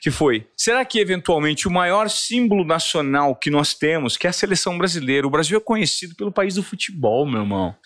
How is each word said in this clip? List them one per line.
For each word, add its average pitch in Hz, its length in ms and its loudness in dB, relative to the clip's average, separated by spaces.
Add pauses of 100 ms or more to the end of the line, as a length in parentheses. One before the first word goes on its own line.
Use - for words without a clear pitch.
que 143 120 -2
foi: 120 340 2 (100)
será 247 280 0
que 226 160 -2
eventualmente 170 640 0
o 180 60 0
maior 180 360 2
símbolo 208 560 0
nacional 143 720 2
que - 160 -4
nós 147 240 2
temos, 151 420 0
que - 120 0
é - 20 -2
a - 20 -4
seleção 180 460 -2
brasileira, 143 480 0
o 139 40 0
Brasil 156 280 2
é - 20 -2
conhecido 185 540 -2
pelo 202 160 -6
país 196 240 0
do 196 80 0
futebol, 143 640 -2
meu 117 140 -2
irmão. 98 340 -2 (120)